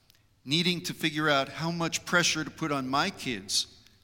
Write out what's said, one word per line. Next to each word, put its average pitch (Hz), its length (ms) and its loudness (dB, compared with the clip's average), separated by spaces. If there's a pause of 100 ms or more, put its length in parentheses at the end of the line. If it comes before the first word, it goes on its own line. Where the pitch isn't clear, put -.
(440)
needing 170 380 0
to - 120 -6
figure 151 360 0
out 139 180 4
how 151 240 -4
much 170 320 -2
pressure 165 400 2
to 135 60 -6
put 151 240 -4
on 131 160 -2
my 151 220 2
kids 107 560 -4 (360)